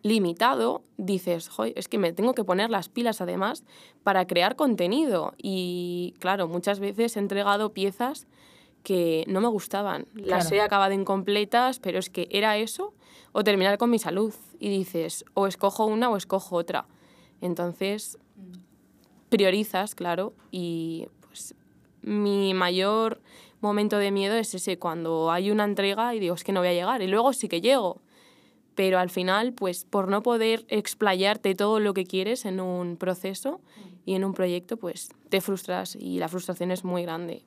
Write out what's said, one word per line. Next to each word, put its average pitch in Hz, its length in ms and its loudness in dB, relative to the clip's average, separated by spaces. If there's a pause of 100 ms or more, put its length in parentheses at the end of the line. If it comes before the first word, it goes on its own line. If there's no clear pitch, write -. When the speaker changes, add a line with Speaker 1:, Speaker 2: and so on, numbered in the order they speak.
Speaker 1:
limitado, 220 800 2 (140)
dices, 180 520 -2
"Joy, - 260 -4
es 175 120 -8
que 226 100 -4
me 170 160 0
tengo 226 220 2
que 220 80 -2
poner 190 260 0
las 196 180 -2
pilas 233 320 -2
además 190 440 -4 (400)
para 190 240 4
crear 185 280 2
contenido". 214 840 2
Y 175 840 -4
claro, 185 280 0
muchas 180 320 -2
veces 208 380 -2
he - 20 -2
entregado 202 540 0
piezas 196 540 -4 (560)
que 170 440 2
no 190 140 0
me 233 60 2
gustaban. 202 680 -2
Las 185 360 0
Speaker 2:
Claro. 196 60 2
Speaker 1:
he 208 60 6
acabado 196 320 4
incompletas, 208 840 2
pero 185 180 -2
es 190 140 -4
que 175 180 -4
era 208 280 2
eso 285 360 -6 (380)
o 208 120 0
terminar 202 360 4
con 240 100 4
mi 226 80 4
salud. 208 380 -2 (240)
Y 208 100 -4
dices, 175 640 -2
"O 196 140 2
escojo 202 400 0
una 226 240 2
o 208 60 2
escojo 190 400 -4
otra". - 280 -4 (560)
Entonces, 180 800 -4 (1120)
priorizas, 202 680 2
claro, 180 380 -4 (180)
y, 165 560 -6 (200)
pues, - 280 -18 (460)
mi 202 520 2
mayor 190 680 2 (400)
momento 208 360 2
de 202 140 2
miedo 196 240 0
es 220 180 -2
ese, 185 240 -4
cuando 165 540 -2
hay 185 200 0
una 208 120 4
entrega 202 500 0
y 220 60 -4
digo, 175 160 0
"Es 165 80 -10
que - 80 -2
no 190 80 2
voy 180 100 4
a 180 40 4
llegar", 190 280 0
y 185 60 -2
luego 233 260 4
sí 220 140 -4
que 170 140 -2
llego. 226 400 2 (720)
Pero 190 240 4
al 180 100 0
final, 190 440 0
pues, 185 320 -4
por 190 240 0
no 202 120 2
poder 226 460 2
explayarte 202 880 0
todo 214 240 2
lo 208 140 2
que 190 120 -2
quieres 196 400 -4
en 190 140 -4
un 180 380 -4
proceso 190 640 -6 (440)
y 190 100 -2
en 190 100 0
un 190 80 -2
proyecto, 180 440 -2
pues, - 320 -10 (200)
te 190 120 2
frustras 185 540 -6
y 180 240 -6
la 165 80 -2
frustración 180 440 -6
es 185 120 -4
muy 180 200 -2
grande. 170 440 -8